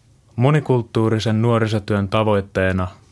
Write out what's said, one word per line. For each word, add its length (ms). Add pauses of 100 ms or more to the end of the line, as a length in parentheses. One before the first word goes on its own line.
(360)
Monikulttuurisen 1040
nuorisotyön 680
tavoitteena 800 (240)